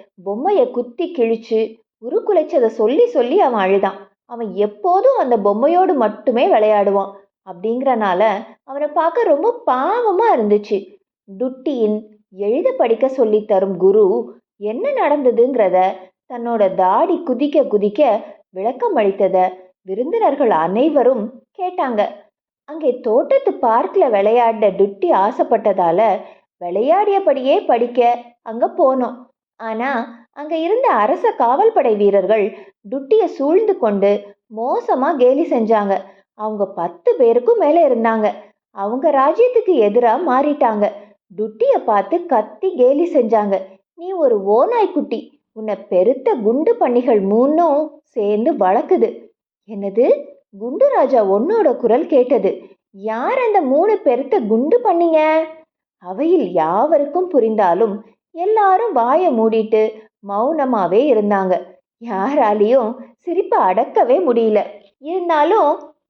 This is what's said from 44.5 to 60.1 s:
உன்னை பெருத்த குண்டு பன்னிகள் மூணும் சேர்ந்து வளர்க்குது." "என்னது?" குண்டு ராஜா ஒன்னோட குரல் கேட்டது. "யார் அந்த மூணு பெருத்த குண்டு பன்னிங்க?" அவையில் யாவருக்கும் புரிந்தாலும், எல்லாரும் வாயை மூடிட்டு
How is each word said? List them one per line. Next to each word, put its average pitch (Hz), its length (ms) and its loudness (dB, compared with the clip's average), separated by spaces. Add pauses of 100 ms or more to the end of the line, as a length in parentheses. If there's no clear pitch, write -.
உன்னை 214 240 -8
பெருத்த 247 600 0
குண்டு 262 400 0
பன்னிகள் 247 520 0
மூணும் 294 600 2 (140)
சேர்ந்து 214 500 -2
வளர்க்குது." 226 800 0 (360)
"என்னது?" 220 560 -2 (360)
குண்டு 320 300 0
ராஜா 269 360 2
ஒன்னோட 262 500 0
குரல் 240 300 0
கேட்டது. 254 560 0 (300)
"யார் 220 460 -6
அந்த 440 240 -2
மூணு 320 360 0
பெருத்த 277 420 -2
குண்டு 247 440 0
பன்னிங்க?" 320 600 2 (540)
அவையில் 220 540 -2
யாவருக்கும் 285 760 0
புரிந்தாலும், 214 800 0 (260)
எல்லாரும் 392 640 0
வாயை 262 460 2
மூடிட்டு 220 540 0 (340)